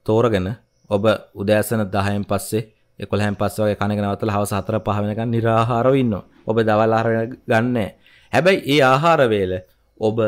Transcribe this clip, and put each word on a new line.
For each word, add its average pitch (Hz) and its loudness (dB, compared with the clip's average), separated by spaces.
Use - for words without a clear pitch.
තෝරගෙන 110 0
ඔබ 104 -2
උදෑසන 104 0
දහයෙන් 101 -2
පස්සේ 107 -4
එකොළහෙන් 104 -4
පස්සේ 104 -2
වගේ 104 0
කන 101 -2
එක 104 -2
නවත්තලා 101 -2
හවස 104 -2
හතර 104 -4
පහ 104 -2
වෙනකන් 107 -4
නිරාහාරව 117 2
ඉන්නවා. 120 0
ඔබ 110 -2
දවල් 110 2
ආහාර 113 0
ගන්නෑ. 117 0
හැබැයි 175 2
ඒ 143 2
ආහාර 147 4
වේල 98 0
ඔබ 110 0